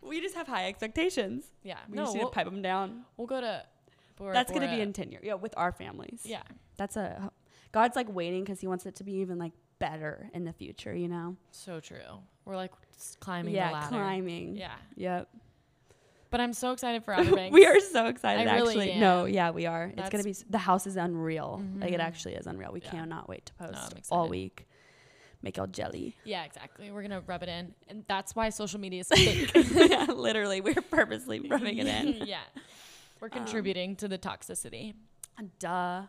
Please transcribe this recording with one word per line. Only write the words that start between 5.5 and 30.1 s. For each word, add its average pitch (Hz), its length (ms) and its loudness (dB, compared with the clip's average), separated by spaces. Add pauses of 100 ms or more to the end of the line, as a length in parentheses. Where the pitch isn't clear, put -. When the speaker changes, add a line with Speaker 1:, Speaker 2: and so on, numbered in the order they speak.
Speaker 1:
our 175 140 0
families. - 520 -12
Speaker 2:
Yeah. 220 200 -10 (340)
Speaker 1:
That's 196 200 -6
a, 196 340 -6 (400)
God's, 240 240 4
like, 247 180 -2
waiting 180 320 -2
'cause 196 160 -8
he 190 60 -6
wants 180 180 -4
it 190 100 -12
to - 80 -14
be 196 120 -8
even, 185 220 -4
like, 170 140 -6 (280)
better 156 540 -6
in 175 120 -6
the 160 80 -8
future, - 420 -12
you 175 140 -4
know? 175 260 -6 (160)
Speaker 2:
So 170 300 -14
true. - 160 -18 (480)
We're, 196 100 -10
like, 185 160 -6 (260)
s-, - 220 -16
climbing 175 360 -4
Speaker 1:
Yeah, 185 140 2
Speaker 2:
the 160 40 -4
ladder. 147 160 -4
Speaker 1:
climbing. 190 680 -4
Speaker 2:
Yeah. 185 200 -12 (200)
Speaker 1:
Yep. 180 340 -4 (1000)
Speaker 2:
But 240 100 2
I'm 240 120 0
so 254 180 -2
excited 240 320 -2
for 214 100 -4
Speaker 1:
<laughs> 190 40 2
Speaker 2:
Outer 349 180 6
Banks. 185 180 0
Speaker 1:
We 349 120 12
are 381 140 10
so 240 280 2
excited, 226 400 2
Speaker 2:
I 208 80 6
really 233 240 4
Speaker 1:
actually. 196 200 0
No, 180 260 8
Speaker 2:
am. 190 80 0
Speaker 1:
yeah, 175 180 4
we 170 140 -2
are. 165 200 -2
It's 190 100 -10 (140)
gonna - 20 -
Speaker 2:
That's 208 120 0
Speaker 1:
be 208 80 -2
s-, - 180 -10
the 196 80 0
house 185 300 4
is 196 100 -6
unreal. 165 640 -2 (160)
Like, 185 140 -2
it - 20 0
Speaker 2:
Mm-hmm. 170 80 0
Speaker 1:
actually 165 340 -6
is - 120 -10
unreal. - 240 -10
We - 100 -10
Speaker 2:
Yeah. - 100 -16
Speaker 1:
cannot 165 380 -8
wait - 180 -12
to - 120 -20
Speaker 2:
No, 175 80 -12
I'm - 60 -12
Speaker 1:
post - 240 -12
Speaker 2:
excited. - 180 -4
Speaker 1:
all 170 140 2
week. - 380 -8 (760)
Make - 160 -8
y'all 190 100 -4
jelly. - 560 -8
Speaker 2:
Yeah, 190 220 -6
exactly. - 460 -18
We're 202 120 -10
gonna 196 180 -6
rub 175 220 -8
it 175 60 -8
in. 175 240 -8 (140)
And 208 200 -14
that's 196 280 -4
why 220 140 0
social 208 300 -6
media 185 220 -8
is 185 60 -8
Speaker 1:
<laughs> - 60 6
Speaker 2:
fake. - 380 6 (380)
Speaker 1:
Yeah, 359 160 4
literally. 220 560 0